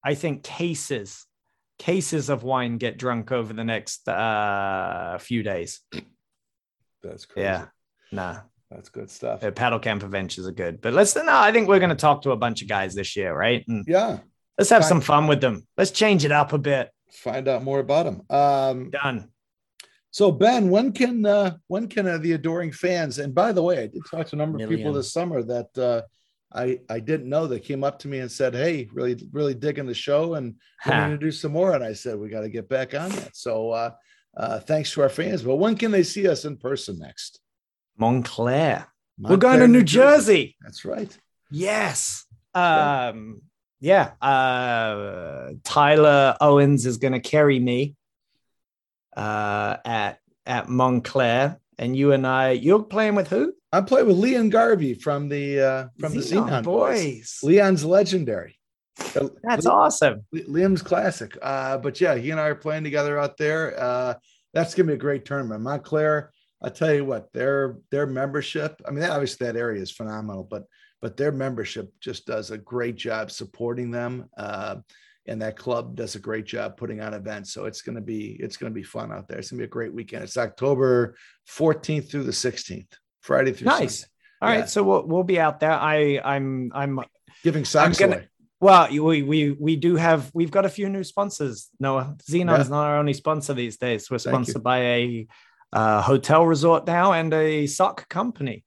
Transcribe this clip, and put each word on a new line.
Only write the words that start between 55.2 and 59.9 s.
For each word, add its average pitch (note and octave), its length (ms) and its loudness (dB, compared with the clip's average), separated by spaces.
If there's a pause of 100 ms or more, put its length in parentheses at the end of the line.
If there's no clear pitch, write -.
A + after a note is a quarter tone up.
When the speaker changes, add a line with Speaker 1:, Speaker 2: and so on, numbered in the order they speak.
Speaker 2:
the, C#3+ 300 -2
uh, C3 280 0 (120)
from D3+ 140 -4
the C#3+ 60 -2
Speaker 1:
Xenon G3 300 0
Speaker 2:
Xenon B2+ 140 0
Boys. G3+ 400 0
Speaker 1:
Boys. A#2+ 400 -8
Speaker 2:
Leon's F#3 400 6
legendary. E3 720 0 (580)
Uh, - 120 0 (160)
Speaker 1:
That's A#3 220 -2
Speaker 2:
Le-, - 60 4
Speaker 1:
awesome. B2+ 600 4